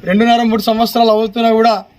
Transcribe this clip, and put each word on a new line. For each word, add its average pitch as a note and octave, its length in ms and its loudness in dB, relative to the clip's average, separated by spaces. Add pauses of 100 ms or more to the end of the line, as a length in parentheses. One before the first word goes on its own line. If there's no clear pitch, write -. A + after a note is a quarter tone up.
(100)
రెండున్నర A#3 320 2 (100)
మూడు A3 180 -2
సంవత్సరాలు A3+ 460 0
అవుతున్నా A3+ 440 -2
కూడా A3+ 140 2 (240)